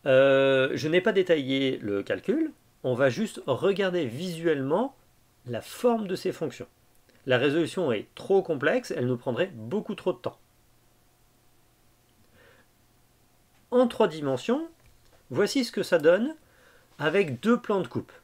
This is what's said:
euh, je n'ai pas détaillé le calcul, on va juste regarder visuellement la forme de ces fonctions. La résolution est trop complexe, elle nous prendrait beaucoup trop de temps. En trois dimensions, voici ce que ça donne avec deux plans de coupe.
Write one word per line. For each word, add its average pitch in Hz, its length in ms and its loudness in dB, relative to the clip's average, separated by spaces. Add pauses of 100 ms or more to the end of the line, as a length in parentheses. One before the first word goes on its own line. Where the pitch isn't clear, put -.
euh, 135 640 6
je 139 160 -4
n'ai 175 140 4
pas 220 100 2
détaillé 135 680 0
le 101 200 -4
calcul, 254 500 -2 (320)
on 127 100 0
va 131 160 2
juste 147 360 -6
regarder 180 600 0
visuellement 165 920 -2 (480)
la 117 160 -8
forme 226 460 -2
de 185 100 -4
ces - 160 -4
fonctions. 131 340 -8 (600)
La 127 100 2
résolution 147 560 0
est 98 220 -4
trop 196 260 2
complexe, 170 500 -2
elle 127 180 -2
nous 123 100 -2
prendrait 143 340 -4
beaucoup 143 420 -6
trop 175 200 -4
de - 60 -8
temps. - 180 -10 (3250)
En 247 180 4
trois 220 200 2
dimensions, 156 580 -2 (640)
voici 202 360 0
ce - 80 -8
que 190 100 -4
ça 170 160 2
donne 196 360 4 (640)
avec 156 420 0
deux 233 200 2
plans 196 220 -2
de - 60 -6
coupe. - 240 -8 (120)